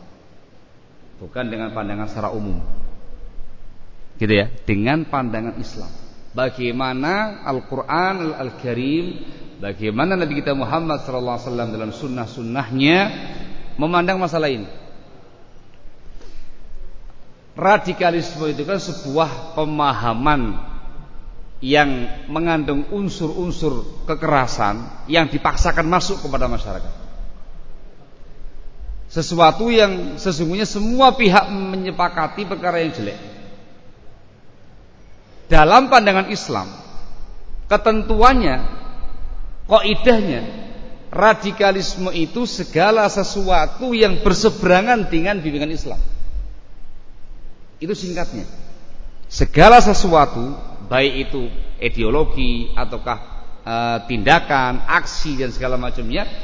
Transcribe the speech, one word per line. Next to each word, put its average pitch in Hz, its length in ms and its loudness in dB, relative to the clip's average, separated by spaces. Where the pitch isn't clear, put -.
bukan 120 240 -10
dengan 113 320 -8
pandangan 104 320 -6
secara 104 240 -6
umum, 104 240 -4
gitu 107 160 0
ya, 101 160 4
dengan 120 400 0
pandangan 117 560 -6
Islam. 95 320 -8
Bagaimana 131 1120 -4
Al-Quran 156 880 -4
Al-Karim, 131 720 -4
bagaimana 107 560 -2
Nabi 147 240 -2
kita 143 160 -2
Muhammad 151 480 -4
sallallahu 123 320 -4
alaihi - 160 -12
wasallam 117 160 -4
dalam 110 240 -6
sunnah-sunnahnya 127 1040 -2
memandang 175 400 0
masalah 160 320 -2
ini. 113 160 -4
Radikalisme 180 960 0
itu 147 160 -4
kan 190 160 -4
sebuah 143 720 -4
pemahaman 135 1200 0
yang 135 640 0
mengandung 151 640 -2
unsur-unsur 175 1120 -4
kekerasan 127 1040 -2
yang 156 240 2
dipaksakan 156 560 2
masuk 180 400 0
kepada 127 240 0
masyarakat. 110 400 -4
Sesuatu 165 640 2
yang 196 480 2
sesungguhnya 180 480 -2
semua 247 480 4
pihak 196 320 4
menyepakati 185 960 -4
perkara 175 400 -2
yang 160 80 -2
jelek. 101 240 -6
Dalam 202 400 8
pandangan 202 400 4
Islam, 120 400 -6
ketentuannya, 214 880 4
kaidahnya, 202 800 4
radikalisme 196 960 2
itu 180 320 -2
segala 202 640 2
sesuatu 190 880 2
yang 202 240 6
berseberangan 202 880 4
dengan 170 320 2
bimbingan 151 320 -2
Islam. - 300 0
Itu 185 160 -6
singkatnya. 180 540 -4
Segala 214 520 10
sesuatu, 147 920 6
baik 135 200 4
itu 123 240 -2
ideologi 117 960 4
ataukah, 120 400 2
eh, 117 400 0
tindakan, 127 800 2
aksi 156 560 0
dan 127 80 -2
segala 127 240 -2
macamnya 123 560 0